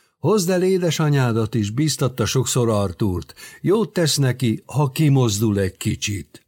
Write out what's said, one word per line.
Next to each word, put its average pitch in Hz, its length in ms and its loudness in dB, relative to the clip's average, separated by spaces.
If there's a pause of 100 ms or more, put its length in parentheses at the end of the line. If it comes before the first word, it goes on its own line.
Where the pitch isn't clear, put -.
(180)
„Hozd 180 320 0
el 180 120 2
édesanyádat 147 920 2
is”, 104 160 0
biztatta 127 560 -2
sokszor 123 420 0
Arthurt. 98 680 -2 (260)
„Jót 202 320 0
tesz 165 240 0
neki, 127 500 0
ha 143 240 0
kimozdul 117 680 2
egy 95 180 -2
kicsit.” - 720 -6